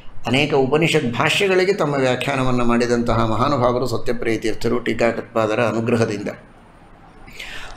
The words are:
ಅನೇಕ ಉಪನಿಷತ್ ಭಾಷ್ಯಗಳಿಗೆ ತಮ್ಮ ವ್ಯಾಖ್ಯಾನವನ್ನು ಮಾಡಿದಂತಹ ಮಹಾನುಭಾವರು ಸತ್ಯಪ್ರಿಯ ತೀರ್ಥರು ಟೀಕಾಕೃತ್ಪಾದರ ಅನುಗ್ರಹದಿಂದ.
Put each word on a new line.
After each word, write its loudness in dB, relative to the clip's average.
ಅನೇಕ 0
ಉಪನಿಷತ್ 2
ಭಾಷ್ಯಗಳಿಗೆ 2
ತಮ್ಮ 0
ವ್ಯಾಖ್ಯಾನವನ್ನು 0
ಮಾಡಿದಂತಹ 2
ಮಹಾನುಭಾವರು 2
ಸತ್ಯಪ್ರಿಯ -2
ತೀರ್ಥರು 0
ಟೀಕಾಕೃತ್ಪಾದರ 0
ಅನುಗ್ರಹದಿಂದ. 0